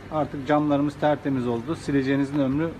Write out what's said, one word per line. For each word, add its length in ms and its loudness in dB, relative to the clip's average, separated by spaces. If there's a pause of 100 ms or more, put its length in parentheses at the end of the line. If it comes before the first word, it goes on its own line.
(120)
artık 360 -2
camlarımız 520 2
tertemiz 480 0
oldu. 280 -2
Sileceğinizin 640 0
ömrü 300 2 (100)